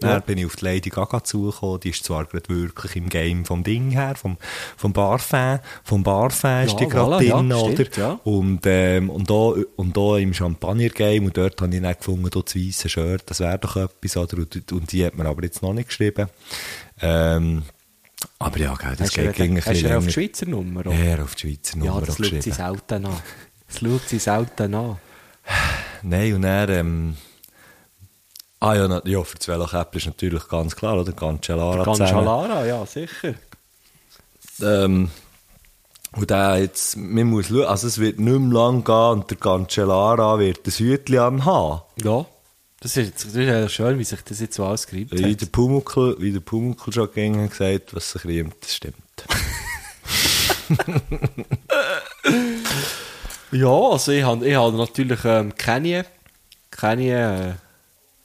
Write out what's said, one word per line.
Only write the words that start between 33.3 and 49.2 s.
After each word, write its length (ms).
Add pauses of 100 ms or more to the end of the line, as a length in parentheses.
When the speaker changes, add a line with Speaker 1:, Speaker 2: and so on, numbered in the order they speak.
Speaker 2:
Ähm, 480 (1000)
und 180
der 320
jetzt, 340
man 300
muss 220
schauen, 180
also 200
es 120
wird 220
nicht 180
mehr 160
lang 300
gehen 100
und 360
der 60
Cancellara 1000
wird 280
das 120
Hütchen 400
anhaben. 640 (200)
Speaker 1:
Ja. 220 (560)
Das 180
ist, 160
das 100
ist 120
ja 300
schön, 320
wie 60
sich 200
das 160
jetzt 160
so 100
ausgereimt 460
Speaker 2:
Wie 200
Speaker 1:
hat. 80
Speaker 2:
der 60
Pumuckl, 720
wie 140
der 80
Pumuckl 520
schon 220
gegen 340
gesagt, 460
was 180
sich 140
riemt, 340
das 160
stimmt. 180 (1700)